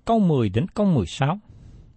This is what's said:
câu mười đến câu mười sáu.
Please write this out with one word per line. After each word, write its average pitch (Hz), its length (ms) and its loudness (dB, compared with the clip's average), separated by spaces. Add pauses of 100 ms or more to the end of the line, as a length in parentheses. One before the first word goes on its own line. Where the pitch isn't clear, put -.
câu 226 140 2
mười 143 300 2
đến 117 180 -2
câu 208 180 -2
mười 143 200 2
sáu. 151 340 -4 (580)